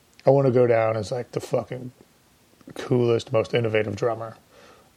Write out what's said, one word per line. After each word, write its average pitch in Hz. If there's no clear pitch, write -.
I 139
wanna 135
go 123
down 113
as, 110
like, 123
the -
fucking 123
coolest, 120
most 110
innovative 110
drummer. 113